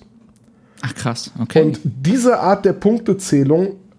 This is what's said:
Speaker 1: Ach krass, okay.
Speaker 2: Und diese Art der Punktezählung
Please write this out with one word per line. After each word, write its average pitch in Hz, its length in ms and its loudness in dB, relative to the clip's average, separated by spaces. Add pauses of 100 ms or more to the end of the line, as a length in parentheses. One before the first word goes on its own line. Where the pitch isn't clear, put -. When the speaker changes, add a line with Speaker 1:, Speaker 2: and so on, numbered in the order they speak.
(840)
Speaker 1:
Ach - 120 -6
krass, - 380 -8 (100)
okay. 156 200 2
Speaker 2:
Und 151 200 0
diese 214 560 0
Art 196 260 0
der 190 100 4
Punktezählung 190 1000 0 (240)